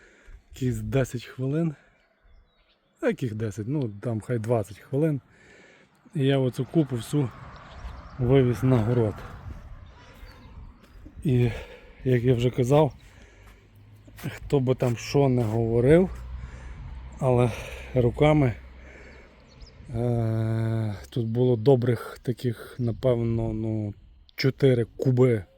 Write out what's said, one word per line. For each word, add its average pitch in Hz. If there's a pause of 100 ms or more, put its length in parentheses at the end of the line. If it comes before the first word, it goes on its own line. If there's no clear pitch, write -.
(540)
якісь 123
десять 117
хвилин. 143 (1300)
Яких 139
десять? 107
Ну, 135 (120)
там 113
хай 123
двадцять 110
хвилин. 147 (920)
І 139
я 139
оцю 131
купу 147
всю 127 (920)
вивіз 123
на 127
город. 110 (2000)
І, 123 (520)
як 123
я 127
вже 120
казав, 135 (1400)
хто -
би 127
там 123
що 143
не 123
говорив, 117 (1120)
але 123 (440)
руками, 127 (1400)
е, 113 (140)
тут 117
було 123
добрих 120
таких, -
напевно, 117
ну, 110 (420)
чотири 127
куби 123 (120)